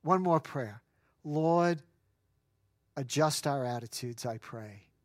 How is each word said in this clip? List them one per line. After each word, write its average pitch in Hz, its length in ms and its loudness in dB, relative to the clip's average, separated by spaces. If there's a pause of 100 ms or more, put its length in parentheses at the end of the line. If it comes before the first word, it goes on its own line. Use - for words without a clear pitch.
One 185 200 4
more 170 180 4
prayer. 113 420 -8 (420)
Lord, 165 580 2 (1120)
adjust 147 500 0
our 139 180 0
attitudes, 120 600 -6
I 110 120 -6
pray 104 440 -14 (220)